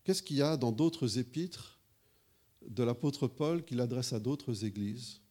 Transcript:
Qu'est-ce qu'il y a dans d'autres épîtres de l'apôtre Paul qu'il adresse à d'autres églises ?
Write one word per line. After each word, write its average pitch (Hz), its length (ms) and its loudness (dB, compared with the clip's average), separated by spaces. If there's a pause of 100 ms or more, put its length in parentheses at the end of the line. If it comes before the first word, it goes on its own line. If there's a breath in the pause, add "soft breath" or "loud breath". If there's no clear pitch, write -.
Qu'est-ce 185 180 2
qu'il 147 140 -4
y 139 60 6
a 156 160 4
dans 120 140 4
d'autres 123 460 2
épîtres - 640 -6 (880 soft breath)
de 113 140 0
l'apôtre 120 440 2
Paul 151 380 -2
qu'il 120 160 -2
adresse 123 320 0
à 113 80 -2
d'autres 117 460 -2
églises ? 104 640 -6